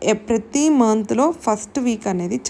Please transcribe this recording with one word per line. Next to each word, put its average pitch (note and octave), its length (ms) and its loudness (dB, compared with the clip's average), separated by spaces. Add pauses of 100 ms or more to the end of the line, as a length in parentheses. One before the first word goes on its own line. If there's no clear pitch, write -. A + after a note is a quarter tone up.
ఎ-, G#3+ 120 2
ప్రతి A3+ 540 0
మంత్లో A#3 640 2
ఫస్ట్ A3+ 480 -4
వీక్ A#3 280 -2
అనేది F#3 420 -4